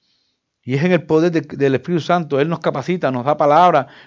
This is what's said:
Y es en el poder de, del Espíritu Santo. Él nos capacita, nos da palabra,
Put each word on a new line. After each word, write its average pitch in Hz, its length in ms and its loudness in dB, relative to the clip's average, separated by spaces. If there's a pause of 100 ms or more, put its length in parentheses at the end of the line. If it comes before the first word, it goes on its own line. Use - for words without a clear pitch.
(640)
Y 123 120 -6
es 139 100 -2
en 180 80 2
el 170 140 0
poder 165 260 2
de, 160 80 0
del 139 360 -2
Espíritu 165 280 -4
Santo. 156 340 -2
Él 147 80 0
nos 165 140 -6
capacita, 151 500 -4
nos 123 140 -4
da 151 140 0
palabra, 156 480 4 (200)